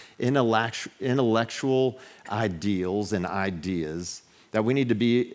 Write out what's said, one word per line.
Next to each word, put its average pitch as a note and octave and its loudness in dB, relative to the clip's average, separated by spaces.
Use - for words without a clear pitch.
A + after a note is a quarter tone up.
intellect-, A#2 0
intellectual B2+ 0
ideals G2 -2
and F#2 0
ideas, F2 -4
that A2 2
we A#2+ 2
need C#3 2
to A#2 4
be A#2+ 2